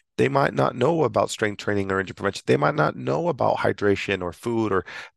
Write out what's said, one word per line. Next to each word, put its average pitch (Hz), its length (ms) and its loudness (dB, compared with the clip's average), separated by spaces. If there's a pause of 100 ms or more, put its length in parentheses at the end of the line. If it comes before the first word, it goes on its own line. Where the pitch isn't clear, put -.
(180)
They 127 120 4
might 139 240 2
not - 220 0
know 151 280 2
about 107 260 2
strength 104 280 -2
training 101 340 -2
or 95 80 2
injury 95 140 -4
prevention. 98 320 -4
They 131 120 4
might 147 180 2
not 151 200 0
know 135 320 -4
about 113 300 0
hydration 101 640 0
or 87 100 -4
food, 113 400 -2
or 92 140 0 (320)